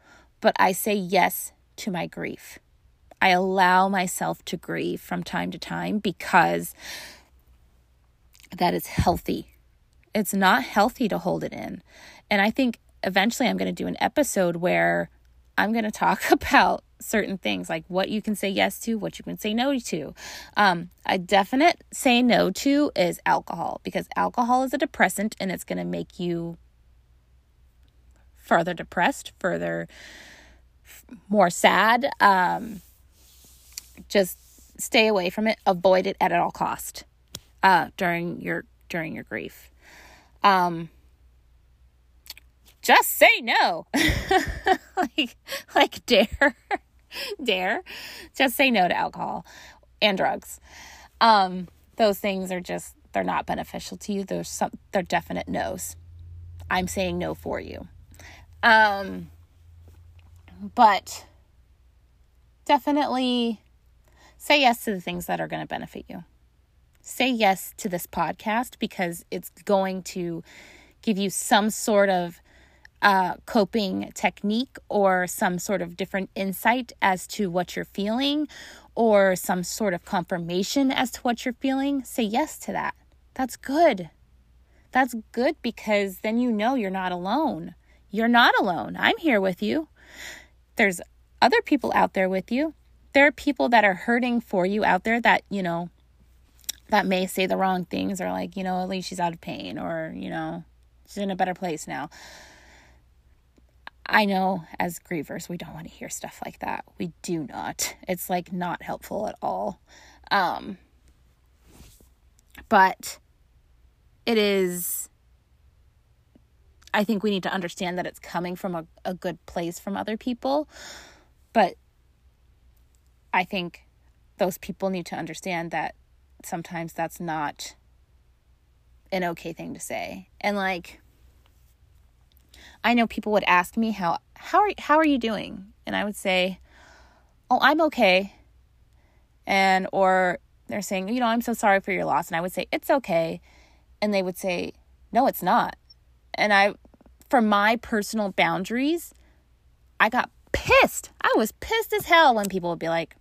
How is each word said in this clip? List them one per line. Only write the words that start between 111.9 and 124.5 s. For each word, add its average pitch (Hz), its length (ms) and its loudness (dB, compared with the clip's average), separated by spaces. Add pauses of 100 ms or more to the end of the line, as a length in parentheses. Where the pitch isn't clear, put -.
but 190 500 4 (1080)
it 233 120 2
is, 190 720 0 (1800)
I 214 100 2
think 202 200 -2
we 214 60 0
need 190 140 -2
to 190 100 -4
understand 180 440 -4
that 170 80 -2
it's - 140 -12
coming 180 360 -6
from 180 200 -6
a, 165 100 -8 (200)
a 185 80 -4
good 175 320 -8
place 170 340 -8
from 202 160 -8
other 208 220 -6
people. 262 500 -4 (840)
But 208 220 4 (1600)
I 185 120 2
think 175 380 -10 (540)
those 180 200 -2